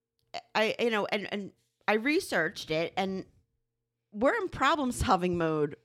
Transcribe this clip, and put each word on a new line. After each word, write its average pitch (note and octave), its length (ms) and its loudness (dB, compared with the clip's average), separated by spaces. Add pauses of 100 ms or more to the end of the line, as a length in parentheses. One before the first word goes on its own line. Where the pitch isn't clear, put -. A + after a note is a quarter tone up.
(540)
I, G#3+ 260 2
you A#3 100 2
know, G#3+ 180 0
and, G3+ 240 -4
and G3+ 200 -8 (360)
I G#3 60 4
researched A3 760 0
it, D#3+ 240 0
and F#3+ 300 -4 (880)
we're C4 220 2
in F#4+ 140 -2
problem C#4 420 0
solving F3+ 460 2
mode D#3 480 0